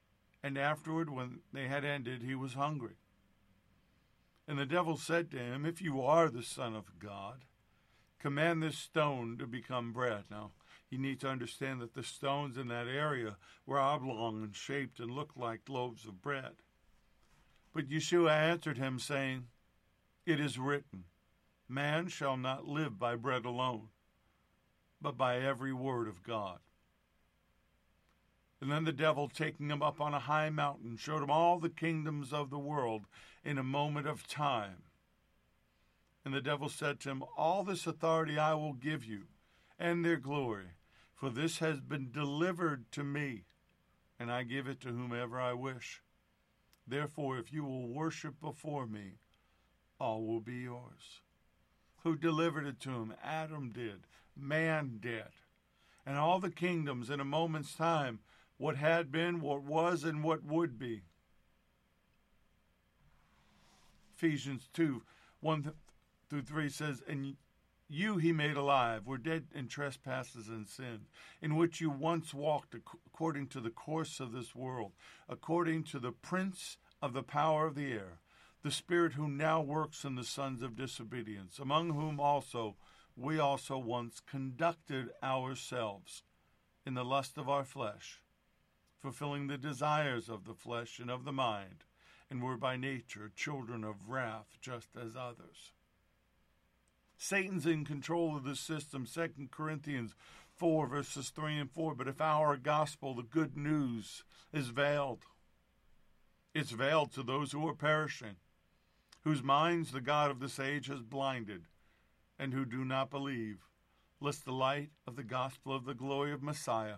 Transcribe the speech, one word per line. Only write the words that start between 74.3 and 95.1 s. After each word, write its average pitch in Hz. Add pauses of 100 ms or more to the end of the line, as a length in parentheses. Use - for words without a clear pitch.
this 120
world, 123 (340)
according 160
to 147
the 120
prince - (240)
of 131
the 135
power 156
of 156
the 143
air, 95 (420)
the 147
spirit 170
who 147
now 156
works 151
in 135
the 123
sons 131
of 120
disobedience, 110
among 151
whom 151
also 143 (400)
we 147
also 139
once 120
conducted 135 (120)
ourselves 127 (640)
in 135
the 127
lust 135
of 135
our 139
flesh, 113 (800)
fulfilling 143
the 139
desires 139
of 98
the 117
flesh 117
and 123
of 127
the 143
mind, 104 (460)
and 127
were 127
by 127
nature 120
children 123
of 104
wrath, 113
just 120
as 120